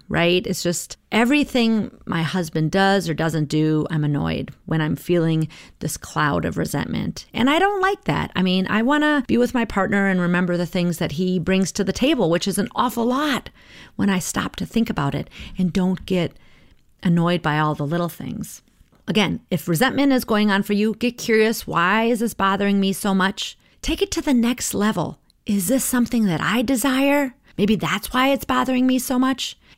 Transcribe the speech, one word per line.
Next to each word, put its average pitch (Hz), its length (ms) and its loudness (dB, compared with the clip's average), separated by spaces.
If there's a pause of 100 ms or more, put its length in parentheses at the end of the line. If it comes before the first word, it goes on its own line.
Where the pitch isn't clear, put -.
right? 170 380 2
It's - 160 -4
just - 360 -4 (140)
everything 233 800 2 (160)
my 170 160 -2
husband 160 480 -2
does 196 400 2
or 156 60 -2
doesn't 156 340 0
do, 156 400 2
I'm 156 140 -2
annoyed 147 480 -2 (140)
when 160 160 -2
I'm 156 140 -2
feeling 160 520 0 (320)
this - 180 -6
cloud 151 480 -2
of - 120 -4
resentment. - 760 -4
And 226 160 2
I 302 80 2
don't 392 240 0
like 392 220 -2
that. - 320 -2
I 185 80 0
mean, 185 240 2
I 220 160 0
wanna 294 440 2
be 220 100 2
with 240 180 2
my 233 100 0
partner 196 420 0
and 185 140 2
remember 175 360 0
the 170 100 -2
things 175 320 0
that 160 140 -2
he 185 260 0
brings 190 320 2
to - 120 -2
the 185 100 -2
table, 254 360 2
which 170 180 0
is 196 120 -2
an 202 160 -2
awful 233 300 0
lot 269 440 -2 (460)
when 202 140 0
I 190 100 2
stop - 380 -4
to 175 80 -6
think 226 240 0
about 143 260 -2
it 156 120 -6 (300)
and 185 160 0
don't 185 320 0
get 175 320 -2 (640)
annoyed 170 400 2
by 151 160 0
all 151 160 2
the 147 140 -4
little 170 220 -2
things. - 520 -12 (460)
Again, 185 320 0 (100)
if - 180 -4
resentment 262 460 2
is 254 100 2
going 208 280 2
on 196 100 2
for 208 120 -2
you, 208 220 0
get 240 220 -4
curious, 220 480 0
"Why 180 380 2
is 233 160 2
this 226 160 -2
bothering 196 440 2
me 196 140 2
so 196 220 0
much?" 190 420 -2 (240)
Take 330 220 -2
it 403 80 -4
to - 100 -4
the 285 140 2
next 240 400 0
level. 175 420 -2 (260)
Is 202 240 -2
this 254 160 2
something 240 420 0
that 165 140 0
I 180 220 0
desire? 269 720 0 (240)
Maybe 208 180 2
that's 175 380 -4
why 262 160 2
it's 269 160 0
bothering 254 400 0
me 254 140 2
so 247 180 -2
much. 262 400 -2 (200)